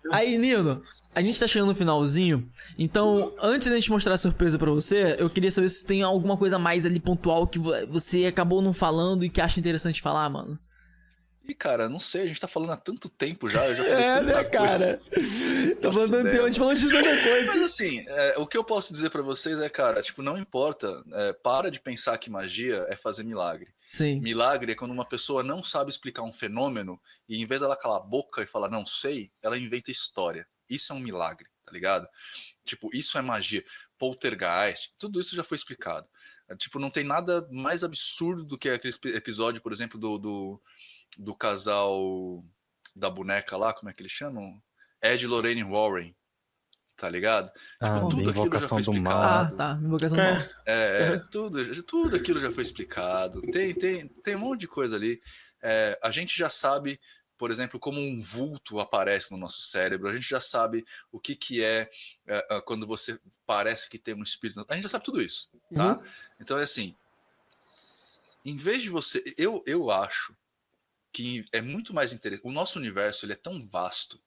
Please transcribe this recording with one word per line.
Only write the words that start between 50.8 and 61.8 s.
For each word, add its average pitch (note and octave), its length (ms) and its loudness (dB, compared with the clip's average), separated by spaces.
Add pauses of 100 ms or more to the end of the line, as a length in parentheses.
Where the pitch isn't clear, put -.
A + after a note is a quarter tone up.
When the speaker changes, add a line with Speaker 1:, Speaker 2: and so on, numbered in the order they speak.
Speaker 4:
É. F#3 40 -2 (120)
Speaker 2:
tudo, E3 540 -6
tudo E4 320 0
aquilo E3 240 0
já C3 120 -2
foi C3 100 -4
explicado. F#2 800 -4
Tem, F3+ 320 -2
tem, F3+ 340 -2
tem - 280 -6
um G3 40 -6
monte B3 200 -4
de F3 80 -10
coisa A#2+ 280 -2
ali. A2+ 240 -2 (420)
É, A2 400 0
a A2+ 80 0
gente E3 260 -4
já D#3+ 140 0
sabe, C#3 500 0 (380)
por A#2 120 -4
exemplo, B2 300 -6
como C#3+ 180 -6
um C3+ 220 -6
vulto A#2+ 600 -8
aparece G2 500 0
no F#2+ 80 -10
nosso F2+ 240 -8
cérebro. F#2+ 460 0
A G2+ 60 -2
gente B2 140 -8
já C3 140 -2
sabe A2+ 420 -2 (260)
o A2+ 80 -16
que - 160 -8
que A#2+ 280 -4
é, A2 260 0 (380)